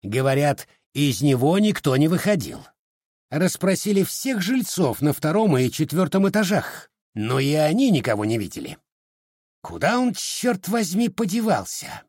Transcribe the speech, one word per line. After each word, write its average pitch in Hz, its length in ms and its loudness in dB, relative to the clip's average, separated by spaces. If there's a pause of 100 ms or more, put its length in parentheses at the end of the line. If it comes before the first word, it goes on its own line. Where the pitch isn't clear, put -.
Говорят, 135 640 0 (240)
из 139 300 0
него 147 360 4
никто 196 380 2
не 147 100 4
выходил. - 600 -2 (640)
Расспросили 185 720 0
всех 226 400 -2
жильцов 180 580 0
на 147 140 2
втором 170 420 2
и 127 140 2
четвёртом 190 580 0
этажах, 196 600 -2 (240)
но 117 260 -2
и 139 140 2
они 165 360 4
никого 113 360 2
не 113 100 0
видели. - 400 -8 (840)
Куда 156 360 -2
он, 247 140 0
чёрт - 560 -4
возьми, 214 400 0
подевался? 208 1000 -2